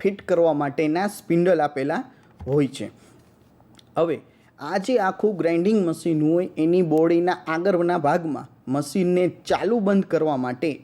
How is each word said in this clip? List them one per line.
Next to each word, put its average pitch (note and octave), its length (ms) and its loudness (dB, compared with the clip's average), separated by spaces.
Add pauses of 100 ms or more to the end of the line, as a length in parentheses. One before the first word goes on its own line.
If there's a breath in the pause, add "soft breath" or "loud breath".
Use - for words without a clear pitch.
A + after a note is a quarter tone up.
ફિટ G3 220 -2
કરવા E3+ 300 2
માટેના D3+ 540 -2
સ્પિન્ડલ F3 540 2
આપેલા D3+ 440 -2 (420 loud breath)
હોય C#3 200 2
છે. G#2+ 240 -10 (1080 soft breath)
હવે E3 220 -2 (380 soft breath)
આ D#3+ 200 -6
જે A#3 200 0
આખું G3 380 0
ગ્રાઇન્ડિંગ E3+ 500 2
મશીન D#3+ 360 -2
હોય F3 260 2 (100)
એની E3+ 240 2
બોડીના E3+ 500 2
આગળના F3 680 -2
ભાગમાં D3 760 -4
મશીનને F3+ 560 0
ચાલુ F3 520 -2
બંધ G3 240 2
કરવા D#3 320 0
માટે B2+ 480 -4